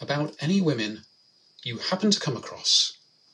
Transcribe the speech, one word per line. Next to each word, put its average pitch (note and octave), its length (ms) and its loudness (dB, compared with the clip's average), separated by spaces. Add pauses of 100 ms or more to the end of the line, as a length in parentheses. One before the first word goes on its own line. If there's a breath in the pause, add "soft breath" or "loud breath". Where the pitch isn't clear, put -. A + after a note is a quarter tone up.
about D3 400 -2
any F#3 200 2
women A2 420 0 (600)
you A#2 160 -8
happen G3+ 320 0
to G3 100 4
come C3 160 -2
across - 600 0 (380)